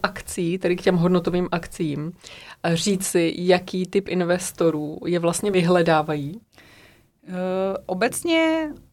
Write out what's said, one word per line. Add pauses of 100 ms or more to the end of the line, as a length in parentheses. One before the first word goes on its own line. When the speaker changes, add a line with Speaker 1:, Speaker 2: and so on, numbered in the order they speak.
Speaker 1:
akcí,
tedy
k
těm
hodnotovým
akcím, (500)
eh,
říci,
jaký
typ
investorů
je
vlastně
vyhledávají? (880)
Speaker 2:
Eh, (540)
obecně (220)